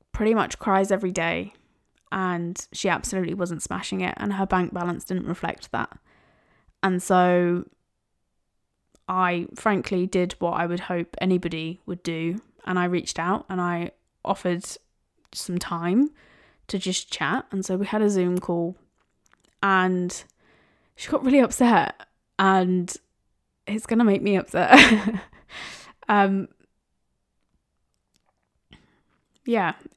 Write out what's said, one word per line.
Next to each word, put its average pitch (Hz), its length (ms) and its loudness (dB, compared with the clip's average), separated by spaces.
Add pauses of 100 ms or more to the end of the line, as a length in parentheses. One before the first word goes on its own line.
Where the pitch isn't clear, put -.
(120)
pretty 220 220 2
much - 260 -2
cries 196 320 2
every 190 200 0
day 170 420 -4 (580)
and 180 600 -4
she - 160 -4
absolutely 175 460 -2
wasn't 180 300 -6
smashing 185 380 -6
it, 180 160 -4
and 202 160 -4
her 196 120 -2
bank 185 280 0
balance 175 300 -6
didn't 185 220 -6
reflect - 460 -8
that. - 260 -6 (840)
And 185 180 0
so 180 640 2 (1400)
I 180 460 0
frankly 190 500 0
did 180 340 0
what 170 120 0
I 170 140 -2
would 175 160 -4
hope 175 380 -6
anybody 170 680 -2
would 175 180 -10
do, 165 360 -4 (240)
and 185 140 -4
I 180 80 2
reached 175 340 -2
out 175 300 -2
and 180 100 -4
I 175 320 -4 (320)
offered 180 400 -2 (680)
some - 240 -6
time 175 540 0 (560)
to 196 100 -4
just - 340 -6
chat. 160 400 -2
And 190 140 -4
so 185 100 -2
we 196 120 -2
had 214 140 -2
a 208 80 4
Zoom 180 300 0
call, 170 380 -4 (840)
and 185 600 0 (720)
she - 140 -16
got 269 160 -2
really 269 140 4
upset, 240 640 2 (340)
and 185 560 2 (720)
it's 214 200 -6
gonna 233 180 4
make 202 160 4
me 196 160 2
upset. 220 800 6 (100)
<laughs> - 100 -20 (720)
Um, 196 420 2 (3000)
yeah, 202 280 0 (240)